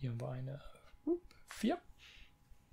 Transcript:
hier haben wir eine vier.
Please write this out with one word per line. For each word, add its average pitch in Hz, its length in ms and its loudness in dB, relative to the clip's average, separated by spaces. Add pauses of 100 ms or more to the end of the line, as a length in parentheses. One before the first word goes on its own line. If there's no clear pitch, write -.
hier 131 100 2
haben 117 100 0
wir 131 100 0
eine 131 300 -2 (880)
vier. 277 300 4 (960)